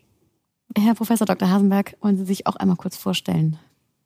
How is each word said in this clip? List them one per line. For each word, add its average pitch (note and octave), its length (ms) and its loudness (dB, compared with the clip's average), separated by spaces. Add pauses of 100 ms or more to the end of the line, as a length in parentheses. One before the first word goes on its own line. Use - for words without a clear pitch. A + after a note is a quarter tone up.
(800)
Herr G#3+ 160 4
Professor A3 320 0
Doktor F#3 240 2
Hasenberg, G3 500 2
wollen G3+ 160 2
Sie F#3+ 80 -2
sich F#3+ 220 -4
auch F3+ 100 -4
einmal - 200 0
kurz - 200 -8
vorstellen? D#3+ 640 -2 (460)